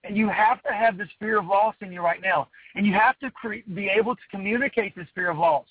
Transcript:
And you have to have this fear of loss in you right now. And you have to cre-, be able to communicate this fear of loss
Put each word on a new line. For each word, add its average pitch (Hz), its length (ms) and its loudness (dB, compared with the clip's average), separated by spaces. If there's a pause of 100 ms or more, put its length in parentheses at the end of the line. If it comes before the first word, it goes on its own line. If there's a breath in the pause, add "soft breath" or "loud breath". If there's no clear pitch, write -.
And 202 120 -6
you 214 120 2
have 220 340 2
to - 100 -4
have 220 240 0
this 180 120 -10 (100)
fear 214 200 0
of 185 80 -2
loss 202 340 2
in 185 120 -12
you 175 80 -12
right 170 200 0
now. 175 280 0 (280 loud breath)
And 196 100 2
you 202 60 4
have 220 260 4
to 269 140 -8
cre-, 226 420 -10
be 196 140 -6
able 220 260 2
to - 160 -12
communicate 208 640 -4
this 175 200 -14
fear 180 160 -2
of 160 80 -4
loss 165 320 2